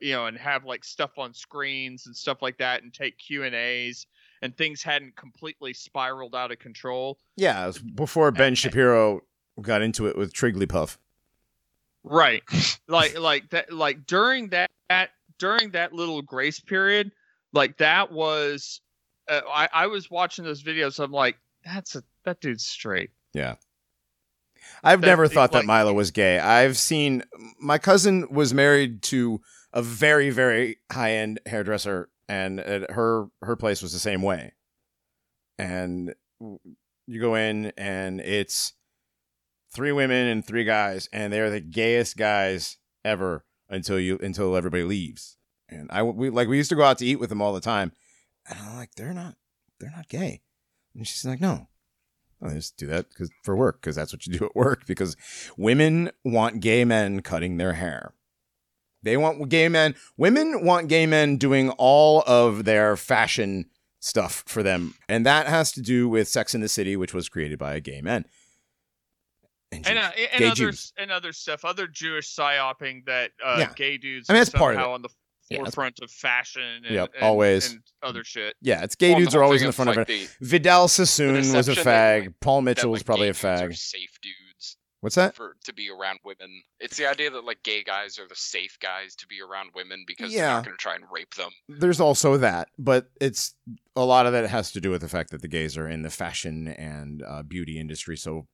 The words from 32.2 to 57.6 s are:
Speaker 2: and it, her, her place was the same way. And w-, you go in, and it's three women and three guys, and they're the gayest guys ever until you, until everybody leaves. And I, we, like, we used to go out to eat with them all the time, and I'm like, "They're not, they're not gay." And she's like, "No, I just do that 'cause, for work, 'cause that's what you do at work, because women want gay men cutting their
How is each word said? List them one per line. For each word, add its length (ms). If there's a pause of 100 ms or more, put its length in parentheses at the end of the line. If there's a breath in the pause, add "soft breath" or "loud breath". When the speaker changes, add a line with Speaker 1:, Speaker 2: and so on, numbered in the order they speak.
Speaker 2:
and 300
it, 320
her, 380 (140)
her 120
place 280
was 100
the 80
same 220
way. 300 (1080)
And 560 (260)
w-, 180 (480)
you 140
go 140
in, 320 (100)
and 440
it's 540 (960)
three 200
women 340
and 180
three 200
guys, 480
and 200
they're 180
the 100
gayest 560
guys 640 (260)
ever 400 (240)
until 320
you, 180
until 380
everybody 260
leaves. 540 (320)
And 240
I, 100
we, 280
like, 180
we 80
used 140
to 60
go 60
out 160
to 80
eat 140
with 100
them 100
all 140
the 60
time, 320 (560)
and 100
I'm 180
like, 200
"They're 180
not, 220 (420)
they're 160
not 140
gay." 340 (520)
And 120
she's 180
like, 160
"No, 280 (760)
I 80
just 260
do 120
that 260
'cause, 160 (140)
for 120
work, 240
'cause 140
that's 180
what 140
you 100
do 100
at 100
work, 300
because 300 (400 loud breath)
women 540 (140)
want 360
gay 240
men 380
cutting 340
their 180